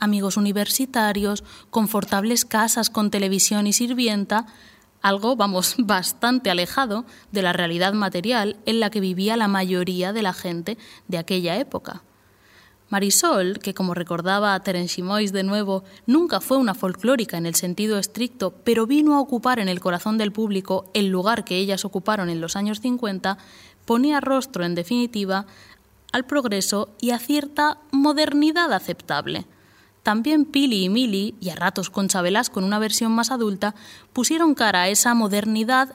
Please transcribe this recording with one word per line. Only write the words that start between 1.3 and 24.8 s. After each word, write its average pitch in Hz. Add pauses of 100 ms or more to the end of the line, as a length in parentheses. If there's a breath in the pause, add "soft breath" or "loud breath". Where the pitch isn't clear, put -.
confortables 214
casas 220
con 208
televisión 202
y 208
sirvienta, 226 (560 loud breath)
algo, 202
vamos, 196
<laughs> -
bastante 233
alejado 202 (260 loud breath)
de 202
la 175
realidad 175
material 208 (100)
en 226
la 208
que 214
vivía 190
la 226
mayoría 185
de 220
la 185
gente 175 (280 loud breath)
de 180
aquella 175
época. - (880 soft breath)
Marisol, 202
que 196
como 185
recordaba 185
Terence 180
Moix 202
de 196
nuevo, 196 (220 loud breath)
nunca 320
fue -
una 247
folclórica 196
en 170
el 165
sentido 208
estricto, 196 (100)
pero 226
vino 294
a 285
ocupar 254
en 196
el 180
corazón 185
del 208
público 196
el 208
lugar 196
que 180
ellas 196
ocuparon 190
en 165
los 165
años 208
cincuenta, 208 (520 loud breath)
Ponía 277
rostro, 262
en 175
definitiva, 202 (640 loud breath)